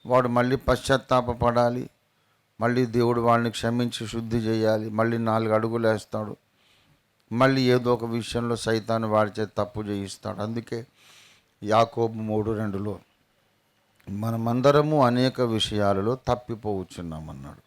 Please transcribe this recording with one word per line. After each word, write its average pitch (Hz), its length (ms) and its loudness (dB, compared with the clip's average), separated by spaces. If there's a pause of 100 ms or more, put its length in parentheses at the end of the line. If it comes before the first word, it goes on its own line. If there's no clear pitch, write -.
వాడు 123 220 4
మళ్ళీ 123 280 2
పశ్చాత్తాపపడాలి, 120 1300 0 (720)
మళ్ళీ 123 240 2
దేవుడు 120 360 0
వాడిని 117 300 4
క్షమించి 117 560 -2
శుద్ధి 113 300 -4
చేయాలి, 110 520 0
మళ్ళీ 113 280 0
నాలుగు 113 360 0
అడుగులు 113 340 0
వేస్తాడు, 107 500 -4 (960)
మళ్ళీ 135 300 4
ఏదో 123 320 4
ఒక 117 120 -2
విషయంలో 117 500 -4
సైతాను 113 520 -2
వాడి 107 340 2
చేత 104 160 -4
తప్పు 104 240 -4
చేయిస్తాడు. 101 600 -8
అందుకే 113 440 -8 (800)
యాకోబు 113 500 2
మూడు 110 380 -2
రెండులో 104 480 -6 (1080)
మనమందరము 123 960 2
అనేక 123 360 2
విషయాలలో 104 760 0
తప్పిపోవచ్చున్నామన్నాడు. 87 1500 -8